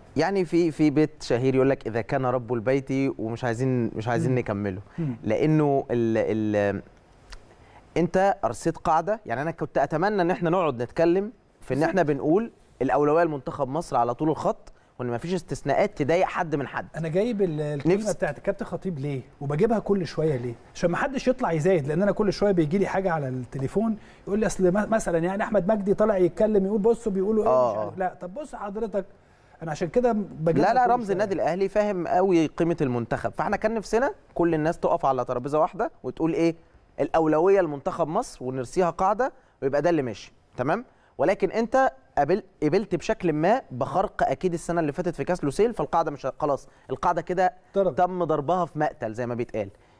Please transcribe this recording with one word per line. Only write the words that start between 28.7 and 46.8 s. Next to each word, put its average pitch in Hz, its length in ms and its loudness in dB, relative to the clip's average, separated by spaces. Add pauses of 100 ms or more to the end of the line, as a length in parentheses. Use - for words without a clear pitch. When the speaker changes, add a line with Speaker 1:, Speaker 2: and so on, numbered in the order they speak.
Speaker 2:
أنا 160 80 -8
عشان 160 180 -4
كده 240 240 2
بجيبها 170 560 2
Speaker 1:
لا، 233 60 4
لا، 247 120 4
Speaker 2:
كل 233 60 4
Speaker 1:
رمز 247 120 2
Speaker 2:
شوية. 196 80 -2
Speaker 1:
النادي 196 220 0
الأهلي 180 340 0
فاهم 208 400 0
قوي 180 380 4
قيمة 165 340 0
المنتخب، 120 520 -2
فإحنا 185 240 -2
كان 220 180 -2
نفسنا 226 360 0 (240)
كل 170 200 2
الناس 156 240 0
تقف 170 280 0
على 131 180 2
ترابيزة 127 360 -2
واحدة 185 300 -2 (120)
وتقول 160 320 -2
إيه؟ 165 200 2 (460)
الأولوية 160 600 4
لمنتخب 156 480 -4
مصر 180 360 -6
ونرسيها 131 460 -2
قاعدة 208 420 -2 (300)
ويبقى 135 200 0
ده 170 80 2
اللي 160 120 2
ماشي، 117 300 -10 (240)
تمام؟ 160 280 -2 (340)
ولكن 190 320 2
أنت 254 420 2 (260)
قابل-، 160 240 2 (200)
قبلت 160 320 0
بشكل 175 380 -2
ما 180 380 2
بخرق 135 600 -2
أكيد - 240 -2
السنة 170 260 -4
اللي 147 120 0
فاتت 170 220 -4
في 139 100 -6
كأس 175 200 -2
لوسيل، 190 300 0
فالقاعدة 156 360 0
مش 143 160 -8
ه-، 127 120 -2
خلاص، 143 300 -2 (220)